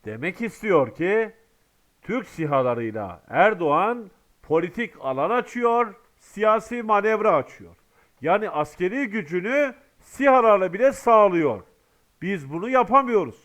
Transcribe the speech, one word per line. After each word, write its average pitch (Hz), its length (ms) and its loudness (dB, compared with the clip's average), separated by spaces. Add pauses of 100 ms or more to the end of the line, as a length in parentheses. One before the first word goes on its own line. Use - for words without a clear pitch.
Demek 123 360 -10
istiyor 185 540 0
ki 214 360 -2 (680)
Türk 220 260 -6
sihalarıyla 117 1000 -4
Erdoğan 185 840 0 (300)
politik 170 580 -4
alan 135 300 -4
açıyor, 233 640 -2 (260)
siyasi 220 640 -2
manevra 214 520 2
açıyor. 104 400 -6 (460)
Yani 190 280 0
askeri 180 560 -4
gücünü 214 720 -4 (240)
sihalarla 226 760 2
bile 240 200 2
sağlıyor. 180 680 2 (580)
Biz 160 320 -8
bunu 180 160 -6
yapamıyoruz. 240 760 2